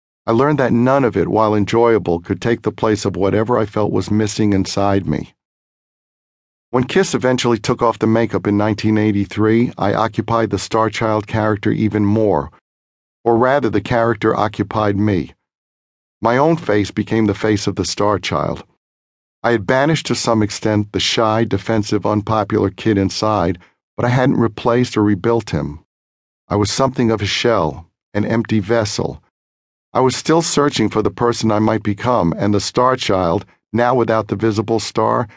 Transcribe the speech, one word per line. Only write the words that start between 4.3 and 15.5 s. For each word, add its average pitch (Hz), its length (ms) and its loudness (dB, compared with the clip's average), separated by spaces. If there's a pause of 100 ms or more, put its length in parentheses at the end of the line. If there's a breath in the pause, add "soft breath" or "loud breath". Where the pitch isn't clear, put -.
inside 98 560 0
me. - 240 -4 (1400)
When 127 120 2
Kiss 185 300 0
eventually 123 440 2
took 117 240 -2
off 117 180 0
the 110 80 0
makeup 110 400 0
in 104 100 2
nineteen 107 400 0
eighty-three, 107 800 2
I 101 160 0
occupied 113 560 -2
the 98 100 -2
Star 110 300 0
Child 107 360 -2
character 107 460 0
even 107 320 0
more, 101 480 0 (720 soft breath)
or 117 140 2
rather, 127 320 2
the 104 100 -2
character 110 560 0
occupied 104 640 -2
me. 98 380 -2 (880)